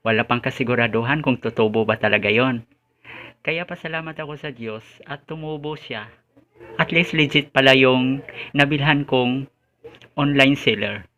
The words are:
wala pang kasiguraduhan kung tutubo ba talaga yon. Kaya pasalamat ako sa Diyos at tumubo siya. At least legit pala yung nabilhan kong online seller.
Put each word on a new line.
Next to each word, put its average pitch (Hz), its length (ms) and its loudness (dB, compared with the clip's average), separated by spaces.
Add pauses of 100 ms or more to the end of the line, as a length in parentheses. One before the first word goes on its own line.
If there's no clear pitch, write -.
wala 113 240 0
pang 120 160 0
kasiguraduhan 117 800 -2
kung 131 160 0
tutubo 110 480 0
ba 110 80 0
talaga 104 320 0
yon. 117 400 0 (800)
Kaya 165 240 -6
pasalamat 160 480 -10
ako 151 160 -12
sa 151 160 -12
Diyos 113 320 -12 (240)
at 143 240 -14
tumubo 156 480 -10
siya. 107 320 -12 (720)
At 160 80 0
least 170 240 0
legit 151 400 0
pala 135 240 8
yung 131 480 2 (240)
nabilhan 143 560 2
kong 127 400 0 (720)
online 139 400 4
seller. 104 480 -2 (120)